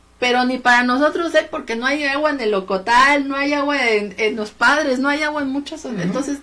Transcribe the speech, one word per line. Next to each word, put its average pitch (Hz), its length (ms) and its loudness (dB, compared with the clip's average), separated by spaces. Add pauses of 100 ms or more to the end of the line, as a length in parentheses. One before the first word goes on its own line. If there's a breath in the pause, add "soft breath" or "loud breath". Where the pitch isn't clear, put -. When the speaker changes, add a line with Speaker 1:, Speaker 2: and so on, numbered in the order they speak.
(180)
Speaker 1:
Pero 247 260 2
ni 254 140 -2
para 247 260 4
nosotros, 294 500 0
¿eh? 311 160 2
Porque 247 260 -6
no 240 100 -4
hay 294 180 -2
agua 294 260 0
en 277 100 -4
el 214 140 0
Ocotal, 240 760 2
no 277 80 -4
hay 285 180 0
agua 285 360 0
en, 208 280 0
en 220 180 0
Los 208 140 -6
Padres, 269 500 2
no 269 80 0
hay 294 140 0
agua 302 200 -2
en 277 60 -4
muchas 285 340 -6
zonas. 208 240 -6
Speaker 2:
Ujú. 190 120 -2
Speaker 1:
Entonces, 277 240 -4